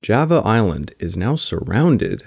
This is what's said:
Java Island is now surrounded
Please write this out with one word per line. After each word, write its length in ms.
Java 420
Island 540
is 180
now 200
surrounded 920